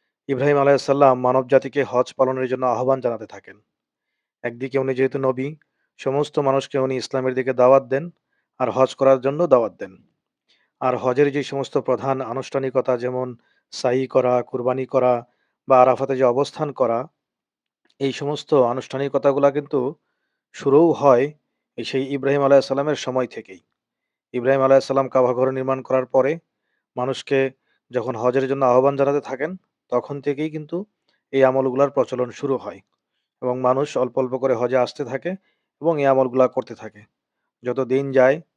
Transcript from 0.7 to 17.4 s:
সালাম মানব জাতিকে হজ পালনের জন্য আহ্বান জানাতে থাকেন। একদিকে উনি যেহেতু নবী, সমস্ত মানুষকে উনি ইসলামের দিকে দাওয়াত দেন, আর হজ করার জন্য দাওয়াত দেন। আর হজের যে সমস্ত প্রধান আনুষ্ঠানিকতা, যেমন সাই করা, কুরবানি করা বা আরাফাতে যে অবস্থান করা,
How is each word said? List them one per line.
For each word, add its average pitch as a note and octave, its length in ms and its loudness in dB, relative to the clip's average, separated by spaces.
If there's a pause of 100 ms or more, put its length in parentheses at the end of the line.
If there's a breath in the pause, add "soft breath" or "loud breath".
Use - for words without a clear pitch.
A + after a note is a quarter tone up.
সালাম C#3 360 4
মানব B2+ 280 2
জাতিকে C3+ 360 0
হজ B2 300 0
পালনের C3 380 -2
জন্য B2+ 140 -4
আহ্বান B2+ 360 0
জানাতে A2+ 260 -6
থাকেন। G#2 300 -20 (840)
একদিকে A#2+ 360 -6
উনি C3 160 -2
যেহেতু C3 240 0
নবী, C3 280 -2 (520)
সমস্ত C#3+ 400 -4
মানুষকে C3+ 400 0
উনি C3 160 -2
ইসলামের B2+ 400 -4
দিকে C3 180 -2
দাওয়াত B2+ 320 6
দেন, C3+ 180 -4 (560)
আর B2+ 120 0
হজ C3 240 2
করার C3+ 260 4
জন্য C#3 260 -2
দাওয়াত A#2+ 280 4
দেন। F#2+ 180 -14 (880)
আর B2+ 160 0
হজের B2+ 360 2
যে C#3+ 100 -2
সমস্ত C#3 340 -8
প্রধান C3 440 -2
আনুষ্ঠানিকতা, C3 760 -4
যেমন B2+ 300 -4 (460)
সাই C3 340 -2
করা, B2 340 2
কুরবানি B2+ 440 -4
করা B2+ 280 2 (540)
বা C3 120 4
আরাফাতে C3 380 4
যে C3 80 2
অবস্থান C#3 480 -2
করা, A#2 260 -2 (1000)